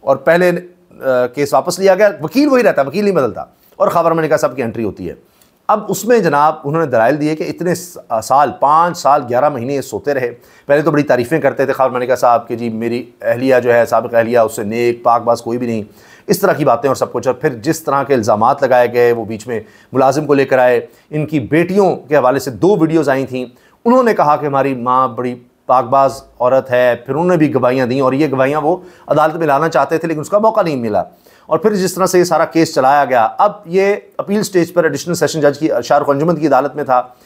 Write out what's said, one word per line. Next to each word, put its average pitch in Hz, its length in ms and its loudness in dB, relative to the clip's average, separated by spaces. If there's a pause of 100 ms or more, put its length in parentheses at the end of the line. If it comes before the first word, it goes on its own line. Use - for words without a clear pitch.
और 135 120 2
पहले, 180 340 2
अ, 175 120 -4 (380)
केस 131 540 -2
वापस 170 260 0
लिया 190 140 4
गया, 202 180 2 (100)
वकील 262 260 0
वही 254 140 2
रहता, 190 200 2
वकील 143 220 -4
नहीं 202 100 0
बदलता, 101 340 -2 (300)
और 196 100 2
खबर 165 240 2
मानिका 156 240 0
साहब 143 180 -2
की 131 80 -6
एंट्री 113 200 -6
होती 95 240 -8
है। 73 120 -12 (520)
अब 214 200 -8
उसमें 220 320 0
जनाब 156 440 0
उन्होंने 160 220 -2
दलाइल 123 280 2
दिए 151 180 -2
कि 156 100 -8
इतने 165 300 -4
स-, - 240 -14 (120)
आ, 113 100 -2
साल, 131 420 2
पाँच 156 340 2
साल, 143 260 2
ग्यारह 127 280 0
महीने 135 240 -6
ये 135 80 -4
सोते 110 300 -6
रहे। 127 160 -2 (400)
पहले 143 140 4
तो 156 100 0
बड़ी 147 100 2
तारीफ़ें 135 380 0
करते 139 260 0
थे 139 60 -2
खबर 131 180 0
मलिका 123 240 -2
साहब 120 340 2
कि 120 80 -6
जी 117 140 -6
मेरी 117 520 -6
अहलिया 123 380 2
जो 120 120 0
है, 117 140 4
साबिक़ 113 300 0
अहलिया, 117 280 2
उससे 110 200 -6
नेक, 117 400 -2
पाकबाज 117 360 0
कोई 117 180 -6
भी 127 80 -6
नहीं, 110 180 -4 (440)
इस 180 140 0
तरह 185 100 2
की 147 120 -2
बातें 131 240 2
और 131 80 0
सब 127 160 -4
कुछ। 123 160 -4
और 123 140 -2
फिर 156 120 -2
जिस 131 320 -6
तरह 139 160 0
के 143 120 0
इल्ज़ामात 117 500 2
लगाए 123 240 4
गए, 120 240 2
वो 117 120 -2
बीच 107 240 -12
में 113 160 -6 (300)
मुलाजिम 135 320 0
को 143 80 2
लेकर 135 240 2
आए, 123 300 2 (240)
इनकी 151 280 -4
बेटियों 170 560 0
के - 200 -2
हवाले 131 240 2
से 139 100 -6
दो 165 260 2
वीडियोज़ 156 340 0
आई 135 140 0
थीं, 127 220 -8 (380)
उन्होंने 240 300 4
कहा 151 220 2
कि 143 100 -4
हमारी 139 280 0
माँ 127 400 0
बड़ी 123 200 -6 (340)
पाकबाज 131 540 2 (180)
औरत 127 300 2
है, 123 360 0
फिर 131 80 -6
उन्होंने 175 220 0
भी 151 120 2
गवाहियाँ 127 400 0
दी 127 120 -2
और 131 140 0
ये 147 140 0
गवाहियाँ 135 320 0
वो 175 220 -2 (260)
अदालत 151 260 2
में 160 120 -4
लाना 147 220 2
चाहते 156 300 0
थे 165 100 -4
लेकिन 156 120 -4
उसका 196 180 -2
मौका 220 240 2
नहीं 160 140 -2
मिला। 104 300 -2 (420)
और 160 100 -2
फिर 214 140 0
जिस 185 240 -2
तरह 185 100 0
से 180 120 2
ये 175 60 4
सारा 165 200 0
केस 160 300 0
चलाया 139 300 4
गया, 127 200 2
अब 196 440 -2
ये 196 520 -2
अपील 202 220 -2
स्टेज 170 280 0
पर 175 160 0
एडिशनल 156 280 -4
सेशन 156 260 -2
जज 143 160 2
की, 147 260 -2
शाहरुख 143 280 0
अंजुमन 156 260 0
की 151 100 -2
अदालत 135 300 2
में 147 80 -4
था 127 420 -2